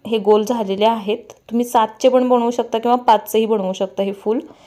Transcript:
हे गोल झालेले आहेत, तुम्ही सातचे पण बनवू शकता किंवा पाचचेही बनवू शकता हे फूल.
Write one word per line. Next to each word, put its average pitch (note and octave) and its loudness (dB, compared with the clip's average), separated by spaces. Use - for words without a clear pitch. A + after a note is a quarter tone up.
हे A3 -2
गोल G#3+ 2
झालेले G#3 -2
आहेत, A3 0
तुम्ही - -6
सातचे A#3 2
पण B3+ 2
बनवू A#3+ 2
शकता A#3 -4
किंवा A#3+ 0
पाचचेही A3+ 0
बनवू G3+ -2
शकता F#3+ -4
हे G3 -4
फूल. G#3+ -4